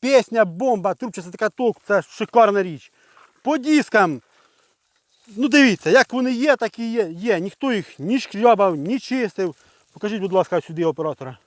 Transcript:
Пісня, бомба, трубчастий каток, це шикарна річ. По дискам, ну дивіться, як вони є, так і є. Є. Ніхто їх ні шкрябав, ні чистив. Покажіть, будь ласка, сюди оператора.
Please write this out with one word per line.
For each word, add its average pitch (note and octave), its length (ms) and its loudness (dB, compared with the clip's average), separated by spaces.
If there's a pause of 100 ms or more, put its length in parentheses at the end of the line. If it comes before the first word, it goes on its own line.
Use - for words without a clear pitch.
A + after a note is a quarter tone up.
Пісня, A#3 420 4
бомба, G3 480 -2
трубчастий F3+ 400 -12
каток, G#3+ 440 -2 (100)
це G3+ 140 2
шикарна G3+ 640 2
річ. E3 280 -10 (520)
По D4 140 -2
дискам, A3 640 0 (1040)
ну A3+ 200 -4
дивіться, A#3+ 420 4
як B3 240 4
вони B3+ 200 -2
є, C4 220 2
так A3+ 240 -6
і A#3 120 -6
є. A3+ 200 -2
Є. F3+ 280 -2
Ніхто G3+ 340 -4
їх F#3+ 260 -6
ні G3+ 200 -2
шкрябав, G3+ 560 2
ні F3 240 -6
чистив. G3 560 -6 (380)
Покажіть, G#3 280 -6
будь F#3 120 -6
ласка, F3+ 280 0
сюди E3 240 -6
оператора. C#3+ 600 -6